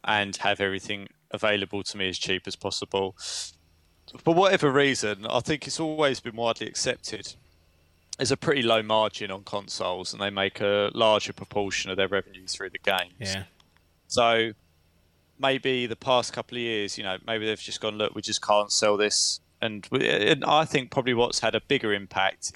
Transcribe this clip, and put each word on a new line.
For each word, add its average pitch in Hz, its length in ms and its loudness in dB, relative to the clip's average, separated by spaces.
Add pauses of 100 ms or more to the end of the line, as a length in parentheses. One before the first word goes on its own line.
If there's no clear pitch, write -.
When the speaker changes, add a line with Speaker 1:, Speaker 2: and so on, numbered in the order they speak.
Speaker 1:
and 101 320 0
have 101 240 0
everything 98 480 -4 (240)
available 104 520 -2
to - 120 -8
me 95 120 -2
as 90 100 -4
cheap 92 300 -2
as 98 80 -8
possible. 98 580 -4 (1080)
For 165 100 6
whatever 180 360 6
reason, 123 600 2
I - 100 2
think 147 280 -2
it's - 120 -6
always 156 400 0
been 120 160 -10
widely 117 300 -2
accepted - 680 -6 (840)
there's 135 140 0
a 135 40 2
pretty 139 260 0
low 113 200 4
margin 107 480 0
on 98 140 -10
consoles, 92 680 -6
and 107 80 -10
they 101 80 -2
make 98 320 -2
a 101 320 2
larger 107 400 2
proportion 98 580 -4
of 92 60 -4
their 95 120 2
revenue 95 380 -4
through 95 240 -8
the - 100 -12
games. 90 380 -2
Speaker 2:
Yeah. 95 260 -6 (640)
Speaker 1:
So 113 440 4 (840)
maybe 131 480 0
the 110 100 -6
past 123 380 2
couple 123 240 -8
of 120 40 -4
years, 107 360 -4
you 113 60 -8
know, 92 120 -4 (100)
maybe 110 200 -2
they've 110 120 -2
just - 220 -10
gone, 107 160 -4
"Look, 107 180 -2
we 107 60 -8
just 104 260 -4
can't 104 240 4
sell 104 280 4
this." - 420 0 (220)
And, 107 280 -6
we, - 180 2
and 104 360 2
I 151 220 4
think 131 240 -2
probably 123 240 0
what's 117 260 0
had 113 140 2
a 110 80 -2
bigger 113 320 0
impact 98 600 -2